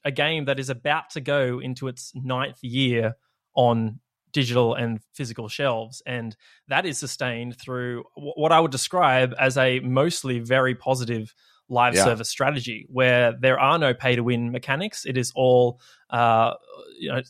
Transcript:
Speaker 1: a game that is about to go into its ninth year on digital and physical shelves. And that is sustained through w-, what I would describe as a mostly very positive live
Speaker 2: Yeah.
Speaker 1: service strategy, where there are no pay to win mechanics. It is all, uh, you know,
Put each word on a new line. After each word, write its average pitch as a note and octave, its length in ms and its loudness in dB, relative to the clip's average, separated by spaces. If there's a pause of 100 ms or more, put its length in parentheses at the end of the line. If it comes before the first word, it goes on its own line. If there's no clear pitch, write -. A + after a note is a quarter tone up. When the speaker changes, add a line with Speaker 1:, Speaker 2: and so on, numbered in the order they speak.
Speaker 1:
a C#3+ 60 -2
game D3 340 -2
that C#3 140 -2
is C3+ 100 -8
about D3 420 -4
to D3+ 100 -8
go C3 380 0
into B2+ 280 -8
its - 280 -12
ninth C3 480 -6
year A#2+ 520 0 (400)
on A#2 440 2 (320)
digital A#2+ 440 2
and A#2 240 -4 (140)
physical A2+ 360 -10
shelves. A#2+ 560 -4
And A#2 300 -8 (340)
that D#3 160 0
is D3+ 120 -6
sustained B2 600 -8
through B2 440 -8 (120)
w-, D3 200 -12
what D#3 160 2
I E3 80 8
would E3 120 2
describe C3 680 2
as C3 180 2
a C3 220 2
mostly B2+ 600 0
very B2+ 360 2
positive A#2+ 580 -4 (380)
live B2 220 4
Speaker 2:
Yeah. G2 100 6
Speaker 1:
service A2+ 260 2
strategy, B2 600 -4
where B2 420 4
there B2 280 2
are C#3 180 4
no C#3+ 160 2
pay B2+ 220 0
to A#2+ 80 0
win A#2+ 280 -2
mechanics. C#3 540 -6
It C3 120 -4
is B2 180 -4
all, B2 440 4 (300)
uh, A#2 440 2 (440)
you - 140 -6
know, B2+ 180 -4